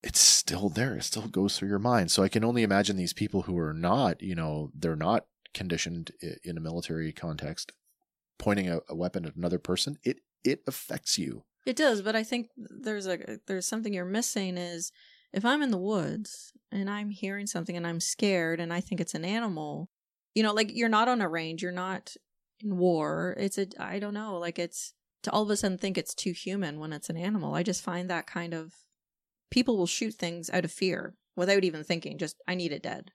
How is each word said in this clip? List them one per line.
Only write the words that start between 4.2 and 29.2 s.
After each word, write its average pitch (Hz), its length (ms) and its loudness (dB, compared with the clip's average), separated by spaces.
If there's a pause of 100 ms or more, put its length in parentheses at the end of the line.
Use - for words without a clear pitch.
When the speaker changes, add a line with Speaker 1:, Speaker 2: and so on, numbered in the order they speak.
Speaker 1:
you 95 140 -4
know, 151 380 -4
they're 160 220 -2
not 196 300 2 (280)
conditioned 85 580 -4 (120)
i-, 85 40 -6 (160)
in 85 140 -6
a 80 40 -6
military 80 500 -4
context, 78 640 -8 (640)
pointing 101 300 2
a, 85 100 0 (100)
a 76 60 -6
weapon 87 300 -2
at 76 100 -8
another 85 240 0
person. 139 440 -2
It, 127 140 0 (260)
it - 240 2
affects - 500 -4
you. - 260 -4 (220)
Speaker 2:
It 254 100 0
does, 247 280 4
but 214 120 0
I 220 60 2
think 233 340 -4
there's 214 520 -6
a, 175 400 -4
there's 185 180 -2
something 220 260 -2
you're 180 140 -2
missing 196 500 0
is 175 360 -6 (420)
if 196 100 0
I'm 285 200 4
in 262 80 2
the 185 80 2
woods 196 720 -2 (200)
and 196 200 -2
I'm 208 180 -4
hearing 202 380 -6
something 175 280 -4
and 170 120 -2
I'm 165 120 -2
scared 165 600 2
and 170 120 -4
I 175 100 0
think 175 200 -4
it's - 140 -4
an 160 100 -4
animal, 175 640 -4 (460)
you 220 80 6
know, 214 100 4
like, 214 220 2
you're 233 140 2
not 220 180 6
on 247 140 4
a 185 80 2
range, 165 340 -2
you're 180 80 -2
not 180 420 -6 (480)
in 202 160 0
war. 165 640 4
It's 196 180 0
a, 196 80 0 (140)
I 190 180 -4
don't 208 160 -4
know, 208 240 -4
like, 170 220 -4
it's - 340 -6 (300)
to - 80 -2
all 214 100 4
of 208 80 2
a 202 80 4
sudden 190 220 0
think 190 180 -2
it's - 160 -4
too - 200 -2
human 185 460 -4
when 156 140 -6
it's 151 160 -10
an 165 80 -2
animal. 170 380 0
I 175 80 2
just 185 180 0
find 180 300 -4
that 170 160 -2
kind 170 260 -6
of, 160 180 -8 (800)